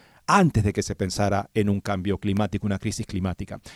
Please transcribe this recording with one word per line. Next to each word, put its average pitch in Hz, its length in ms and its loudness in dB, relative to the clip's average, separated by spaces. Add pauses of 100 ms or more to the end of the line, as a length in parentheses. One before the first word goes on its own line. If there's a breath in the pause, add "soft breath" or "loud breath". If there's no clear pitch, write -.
(240 soft breath)
antes 160 380 4
de 101 100 2
que 104 120 0
se 104 100 -6
pensara 98 580 0
en 104 160 2
un 101 120 2
cambio 95 360 -2
climático, 101 480 -2
una 98 140 0
crisis 101 260 -6
climática. 95 560 -6 (160 loud breath)